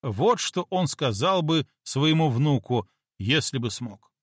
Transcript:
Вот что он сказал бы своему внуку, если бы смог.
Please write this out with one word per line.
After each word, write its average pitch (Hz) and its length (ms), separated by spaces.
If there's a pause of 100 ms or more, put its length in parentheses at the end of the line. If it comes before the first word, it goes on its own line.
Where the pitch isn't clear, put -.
Вот 147 380
что - 300
он 185 180
сказал 147 540
бы 156 240 (180)
своему 156 460
внуку, 123 580 (300)
если 131 400
бы 117 140
смог. - 520